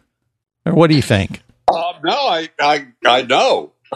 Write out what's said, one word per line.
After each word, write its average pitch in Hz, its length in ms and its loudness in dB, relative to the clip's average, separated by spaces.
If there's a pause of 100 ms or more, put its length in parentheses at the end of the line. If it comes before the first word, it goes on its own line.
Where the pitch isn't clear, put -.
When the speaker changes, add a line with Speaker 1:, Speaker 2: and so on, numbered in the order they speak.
(640)
Speaker 1:
Or 165 120 -2
what 156 160 4
do 156 40 4
you 139 60 2
think? 98 400 -2 (320)
Speaker 2:
Um, 175 300 -6
no, 175 100 -2
I, 190 360 -2 (100)
I, 147 260 -2 (180)
I 120 200 2
know. 135 480 0 (240)